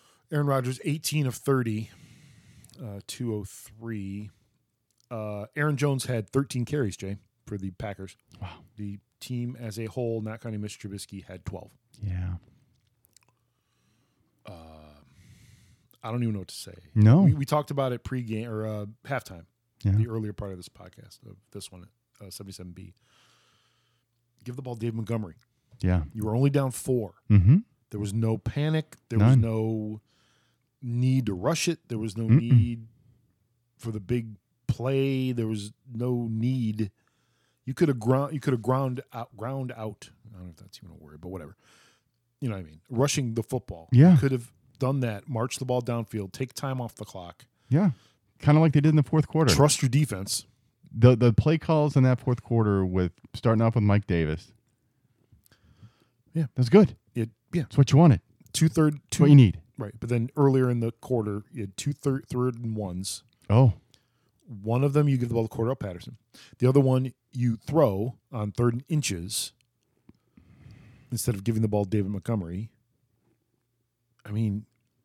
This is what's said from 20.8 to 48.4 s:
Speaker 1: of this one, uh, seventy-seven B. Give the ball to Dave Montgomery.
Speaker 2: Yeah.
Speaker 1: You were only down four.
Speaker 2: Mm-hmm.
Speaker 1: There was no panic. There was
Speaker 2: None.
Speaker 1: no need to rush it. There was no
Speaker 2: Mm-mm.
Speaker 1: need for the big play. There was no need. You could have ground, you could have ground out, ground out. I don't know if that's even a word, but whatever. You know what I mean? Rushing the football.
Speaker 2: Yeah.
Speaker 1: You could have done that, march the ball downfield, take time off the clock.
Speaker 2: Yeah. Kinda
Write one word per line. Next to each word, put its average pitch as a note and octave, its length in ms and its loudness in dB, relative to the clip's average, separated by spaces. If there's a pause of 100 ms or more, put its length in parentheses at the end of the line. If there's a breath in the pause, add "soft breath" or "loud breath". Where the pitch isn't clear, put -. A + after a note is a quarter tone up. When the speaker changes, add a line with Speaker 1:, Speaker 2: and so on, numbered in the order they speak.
Speaker 1:
of G2 60 -20 (160)
this - 200 -16
one, F2+ 160 -20 (340)
uh, G2 80 -18
seventy-seven F#2 440 -16
B. F#2 200 -20 (1500)
Give B2 100 -12
the C3+ 60 -10
ball B2 140 -10
to A2 40 -12
Dave A2+ 160 -4
Montgomery. A2 400 -6 (460)
Speaker 2:
Yeah. F2+ 220 2 (100)
Speaker 1:
You G#2+ 100 -8
were G#2+ 120 -2
only C#3 140 4
down C#3 220 0
four. A#2+ 440 -4 (140)
Speaker 2:
Mm-hmm. G#2 280 8 (340)
Speaker 1:
There G#2 80 -8
was G2+ 140 -6
no A2+ 240 -2
panic. D3+ 580 -4 (140)
There A2+ 100 0
was A#2+ 160 6
Speaker 2:
None. A#2+ 60 6
Speaker 1:
no A2 600 -4 (800)
need B2+ 440 0
to G#2 80 -2
rush B2 340 -2
it. E3 120 -2 (100)
There A#2 80 -6
was G#2+ 180 -8
no A2+ 100 -6
Speaker 2:
Mm-mm. A2+ 140 6 (140)
Speaker 1:
need A#2 340 2 (920)
for A#2 140 -10
the G#2+ 80 -8
big A2 360 -4 (320)
play. C3 640 0
There A#2 140 -2
was G#2+ 260 -6 (200)
no A#2+ 380 -4
need. A2 600 -2 (760)
You C3 80 -8
could E3 160 2
have B2 100 -2
ground, C3 340 0
you C#3+ 60 -6
could C3+ 140 -2
have A2+ 80 -2
ground C3 400 -2 (120)
out, A#2 220 -14
ground B2 400 -8
out. A2 340 -12 (240)
I F#2+ 40 -20
don't F2+ 80 -16
know F2 60 -16
if E2 60 -20
that's - 240 -20
even E2 140 -20
a D#2 80 -20
word, D2+ 160 -20
but F2 100 -16
whatever. E2+ 280 -14 (840 soft breath)
You C3+ 100 -4
know G#2 60 -6
what F#2+ 60 -10
I E2+ 40 -14
mean? D2+ 140 -20 (100)
Rushing C3 440 -2
the A2+ 100 -2
football. F2+ 480 -10
Speaker 2:
Yeah. D#3 220 10
Speaker 1:
You D3 40 10
could C3+ 140 2
have A#2+ 200 -6 (280)
done C3 220 -2
that, G#2+ 260 -6
march A#2+ 300 -6
the C3 80 -10
ball B2+ 160 -2
downfield, A2+ 500 -6
take B2+ 220 -10
time C3 260 -8
off A#2 160 -12
the - 100 -16
clock. F2 400 -18 (220)
Speaker 2:
Yeah. D#3+ 240 2 (480 soft breath)
Kinda D3+ 220 4